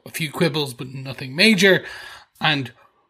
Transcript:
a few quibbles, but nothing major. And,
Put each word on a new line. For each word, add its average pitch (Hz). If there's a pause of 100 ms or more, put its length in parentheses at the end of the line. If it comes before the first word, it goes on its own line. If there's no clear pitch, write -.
a 123
few 156
quibbles, 143
but 127
nothing 135
major. 190 (540)
And, 147 (400)